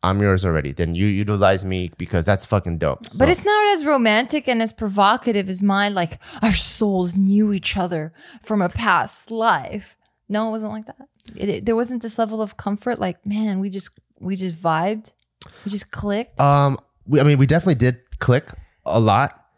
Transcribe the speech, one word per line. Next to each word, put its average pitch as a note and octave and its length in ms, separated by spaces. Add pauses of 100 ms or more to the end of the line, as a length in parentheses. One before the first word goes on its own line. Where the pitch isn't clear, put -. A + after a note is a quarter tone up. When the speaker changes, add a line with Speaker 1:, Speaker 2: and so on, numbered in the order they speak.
Speaker 1:
I'm F#2+ 180
yours F#2+ 240
already. D2+ 280
Then E2+ 220
you F#2+ 120
utilize G2 580
me," F#2 320
because E2+ 280
that's G2 200
fucking F2 320
dope. D2+ 260
Speaker 2:
But - 100
Speaker 1:
So A#3+ 120
Speaker 2:
it's F4 200
not G#4 280
as D#4+ 120
romantic B3+ 640
and A#3 140
as A3+ 120
provocative G3+ 760
as F#3 140
mine, G3+ 320
like, E3+ 240 (240)
"Our A3 100
souls F3+ 640
knew G3+ 360
each G3+ 260
other E3+ 360 (300)
from G#3 180
a F3+ 80
past G3 640
life." G#3 640 (320)
No, G#3+ 200
it - 20
wasn't G#3+ 220
like A3 120
that. - 220 (280)
It, G3+ 140
it, - 160
there A3+ 100
wasn't A#3+ 280
this A3+ 160
level A3 240
of G#3 140
comfort, G#3 420
like, F#3 260
"Man, G#3 340
we G3 120
just, F#3+ 180 (300)
we F#3+ 160
just F#3 260
vibed. F#3 520 (520)
We G3+ 60
just G3+ 200
clicked." G#3 480
Speaker 1:
Um, C#3+ 380 (300)
we, C#3+ 120
I C3 40
mean, D3 160
we C#3 80
definitely E3 280
did B2 240 (200)
click B2+ 280 (380)
a E2+ 140
lot A2+ 460 (120)